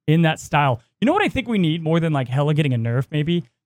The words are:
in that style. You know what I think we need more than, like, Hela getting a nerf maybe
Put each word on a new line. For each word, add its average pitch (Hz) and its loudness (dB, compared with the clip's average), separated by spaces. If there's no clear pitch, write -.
in 160 4
that 160 0
style. 143 -2
You 196 0
know 294 4
what 415 2
I 349 0
think 240 -6
we 226 0
need 165 0
more 160 0
than, 165 -2
like, 135 -2
Hela 143 0
getting 143 0
a - 0
nerf 117 -2
maybe 165 -2